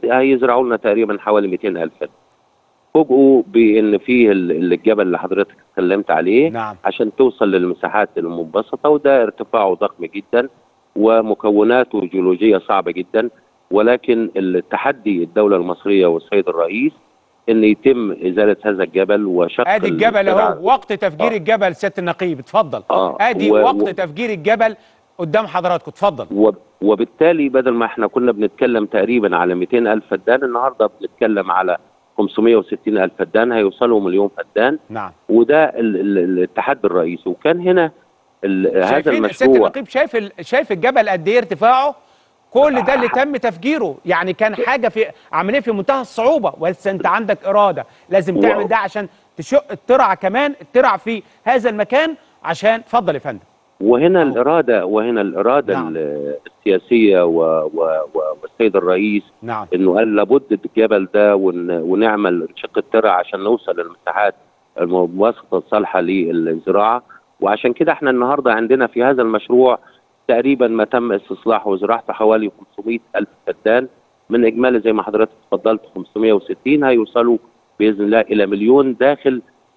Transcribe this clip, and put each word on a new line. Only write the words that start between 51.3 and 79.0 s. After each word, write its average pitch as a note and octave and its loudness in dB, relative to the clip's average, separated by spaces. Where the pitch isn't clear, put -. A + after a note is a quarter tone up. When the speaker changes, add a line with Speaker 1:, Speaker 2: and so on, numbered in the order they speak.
Speaker 2:
هذا B3 0
المكان B3+ 0
عشان، G3+ 0
اتفضل G#3+ -2
يا C3+ -6
فندم. A#2 -10
Speaker 1:
وهنا D3 4
Speaker 2:
أهو. D3 2
Speaker 1:
الإرادة، B2 0
وهنا G#2+ 0
الإرادة G2+ 0
Speaker 2:
نعم. D#2+ -6
Speaker 1:
ال-، D2 -6
السياسية G2 2
و-، D#2+ 2
و-، D#2+ -2
و-، D#2+ -4
والسيد G#2+ -2
الرئيس F#2+ 0
Speaker 2:
نعم. A2 -10
Speaker 1:
إنه F2+ 2
قال G#2+ 0
لابد G#2 0
الجبل G#2+ 0
ده G#2 4
ون-، F2 -2
ونعمل F2+ 0
شق - -10
الترع G#2+ 0
عشان F2+ -2
نوصل G2 -2
للمساحات F2 -4
المنبسطة F2+ -2
الصالحة G2+ -2
للزراعة، F2 -2
وعشان A#2+ -2
كده D#3+ -2
احنا C#3+ -2
النهاردة B2+ 0
عندنا A#2 0
في A#2+ -2
هذا C3 2
المشروع A#2+ 2
تقريبًا B2 2
ما A2 0
تم A#2+ -2
استصلاحه G2+ -4
وزراعته G2+ -2
حوالي A2 0
خمسمية A2 -6
ألف G#2 -4
فدان، A#2 0
من A#2 2
إجمالي A#2 2
زي A2 0
ما G#2 -2
حضرتك G#2+ -2
اتفضلت G#2+ -2
خمسمية G#2+ -2
وستين، C3 -2
هيوصلوا A#2 0
بإذن G#2 0
الله A2 2
إلى G#2+ 0
مليون A#2 2
داخل C3 0